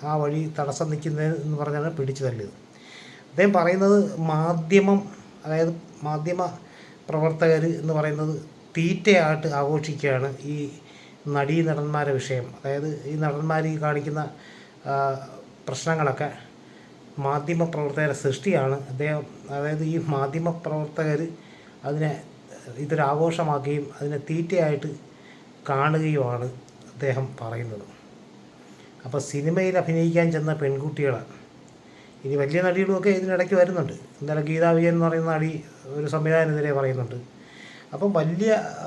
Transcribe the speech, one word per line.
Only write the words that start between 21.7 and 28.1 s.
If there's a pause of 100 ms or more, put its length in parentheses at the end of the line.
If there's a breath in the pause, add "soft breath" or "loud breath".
അതിനെ (760)
ഇതൊരാഘോഷമാക്കുകയും (160)
അതിനെ
തീറ്റയായിട്ട് (800 loud breath)
കാണുകയുമാണ് (460)
അദ്ദേഹം (160)
പറയുന്നത്. (1200 loud breath)